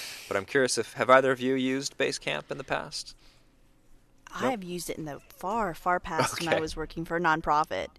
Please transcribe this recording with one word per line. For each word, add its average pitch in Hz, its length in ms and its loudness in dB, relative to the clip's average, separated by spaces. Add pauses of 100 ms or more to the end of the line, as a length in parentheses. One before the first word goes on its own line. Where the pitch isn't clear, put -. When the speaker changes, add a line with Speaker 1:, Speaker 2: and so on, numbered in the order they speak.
(260)
Speaker 1:
But 98 120 0
I'm 98 80 -6
curious 131 320 2
if, - 160 -4
have 120 160 6
either 131 200 8
of 127 80 2
you 127 160 0
used 131 440 -2
Basecamp 143 520 -2
in 143 60 -6
the 139 80 -10
past? - 500 -6 (1200)
Speaker 2:
I 185 120 -6
Speaker 3:
Nope. 254 80 2
Speaker 2:
have 196 120 -6
used 175 240 -8
it - 80 -6
in 160 80 -8
the 147 160 -10 (160)
far, 196 380 -2
far 180 260 0
past - 400 -2
when 170 80 -4
I 160 40 4
Speaker 1:
Okay. 160 100 2
Speaker 2:
was 156 140 -6
working 160 280 -8
for 165 140 -2
a - 20 0
nonprofit. 156 680 2 (100)